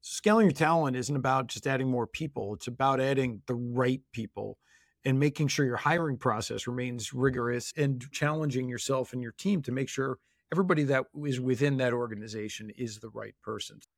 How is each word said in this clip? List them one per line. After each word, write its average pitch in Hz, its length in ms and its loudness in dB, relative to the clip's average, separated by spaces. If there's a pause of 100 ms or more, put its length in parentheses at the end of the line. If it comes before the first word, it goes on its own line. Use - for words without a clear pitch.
Scaling 214 460 4
your 151 60 4
talent 156 440 2
isn't 127 180 -2
about 131 320 2
just - 180 -10
adding 135 240 0
more 123 180 0
people. 117 480 -6
It's - 120 -10
about 131 320 2
adding 131 480 0
the 127 80 -2
right 123 460 0 (100)
people 104 460 -8 (480)
and 135 140 4
making 147 280 2
sure 139 180 2
your 123 120 0
hiring 156 400 2
process 110 500 -2
remains 123 460 -6
rigorous 123 640 0
and 139 340 0
challenging 147 560 -2
yourself 127 460 -2
and 127 80 -6
your 117 100 -8
team 190 300 0
to 123 100 -4
make 131 160 -2
sure 135 300 -4 (340)
everybody 170 320 4
that 135 220 4 (200)
is 127 140 0
within 127 380 2
that 127 160 2
organization 107 760 -6
is 110 280 -8
the 110 100 -14
right 107 320 -12
person. 107 380 -8 (180)